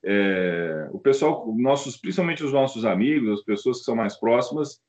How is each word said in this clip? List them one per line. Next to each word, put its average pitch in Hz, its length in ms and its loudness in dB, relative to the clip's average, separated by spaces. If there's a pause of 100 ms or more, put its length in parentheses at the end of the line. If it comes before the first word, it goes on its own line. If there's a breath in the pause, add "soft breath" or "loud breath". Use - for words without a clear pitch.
é, 90 880 0
o 95 80 -10
pessoal, 139 580 2
nossos, 139 380 0
principalmente 175 480 -2
os 139 80 -2
nossos 135 320 2
amigos, 107 560 2
as - 40 -20
pessoas 113 360 -2
que - 40 -18
são 120 120 -2
mais 107 240 -2
próximas 120 580 0 (100)